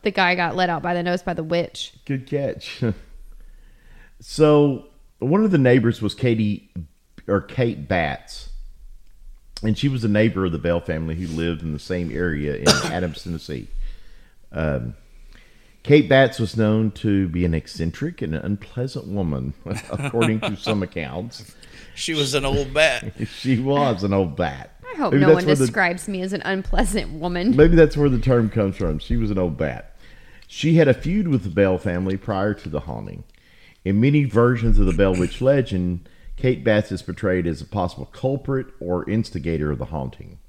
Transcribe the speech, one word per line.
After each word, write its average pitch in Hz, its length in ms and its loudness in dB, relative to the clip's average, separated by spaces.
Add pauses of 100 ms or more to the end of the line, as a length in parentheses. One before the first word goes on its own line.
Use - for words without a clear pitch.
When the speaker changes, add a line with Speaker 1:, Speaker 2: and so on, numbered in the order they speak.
Speaker 1:
the 208 80 0
guy 180 240 2
got 175 200 -2
let 180 140 0
out 165 120 -4
by 175 120 -4
the 175 100 -2
nose 180 200 -2
by 180 100 -6
the 170 100 -6
witch. 170 500 -4 (120)
Speaker 2:
Good 131 220 -6
catch. - 600 -6
<laughs> 104 60 -2 (1300)
So 147 640 4 (340)
one 170 240 2
of 214 80 4
the 175 60 4
neighbors 120 440 6
was 104 140 -4
Katie, 110 540 0 (580)
or 98 140 2
Kate 92 460 -4
Batts, 78 640 -4 (1120)
and 110 140 0
she 139 120 0
was 127 140 -4
a 113 40 0
neighbor 104 380 2
of 87 60 -2
the 82 60 -4
Bell 85 220 0
family 80 360 -6
who 87 120 -8
lived 80 340 -4
in 78 120 -6
the 71 60 -8
same 87 320 -6
area 73 440 -2
in 71 120 0
<coughs> - 240 4
Adams, 85 320 -6
Tennessee. 76 440 -10 (840)
Um, 67 440 -4 (880)
Kate 147 260 6
Batts 131 300 4
was 110 180 -2
known 110 340 2
to 98 360 0
be 87 180 -2
an 85 80 2
eccentric 82 680 -6
and 80 140 -6
an - 80 -6
unpleasant 123 640 -8
woman, 76 520 -4
<laughs> - 60 -20 (260)
according 117 500 -2
to 104 140 -6
some 107 260 -4
accounts. 87 720 -10 (400)
Speaker 3:
She - 200 -8
was 143 200 -2
an 139 120 -2
old 139 280 -2
bat. 139 460 2
Speaker 2:
<laughs> 110 80 -6
She 120 320 0
was 135 440 0
an 101 100 2
old 90 220 2
bat. 69 360 -4 (200)
Speaker 1:
I 403 60 -10
hope 254 160 0
Speaker 2:
Maybe 143 80 6
Speaker 1:
no 143 60 6
Speaker 2:
that's 156 100 12
Speaker 1:
one - 100 0
Speaker 2:
where 151 80 6
the 131 100 4
Speaker 1:
describes 180 420 -2
me 190 140 -6
as 190 120 -4
an 196 100 -4
unpleasant 185 760 -2
woman. 180 360 0
Speaker 2:
Maybe 165 200 8
that's 156 220 8
where 147 120 4
the 123 100 2
term 120 300 4
comes 98 280 0
from. 78 220 -2
She - 180 -2
was 110 120 0
an 101 80 -2
old 87 200 0
bat. - 380 -6 (520)
She 160 280 0
had 160 120 8
a 127 60 6
feud 185 340 0
with 127 160 2
the 95 60 -6
Bell 92 280 2
family 95 400 -2
prior 101 360 -2
to - 160 -10
the 73 120 -4
haunting. 50 420 -12 (600)
In 98 180 0
many 143 220 4
versions 117 560 4
of 95 80 6
the 90 60 2
Bell 95 200 4
Witch 90 280 -2
legend, 98 680 0 (280)
Kate 127 260 0
Batts 107 280 2
is 95 120 -6
portrayed 90 420 -2
as 80 160 -4
a - 40 -12
possible 90 420 -6
culprit 135 600 -4 (120)
or 87 300 -4
instigator 80 600 -2
of 69 60 -2
the - 80 -6
haunting. 65 640 -10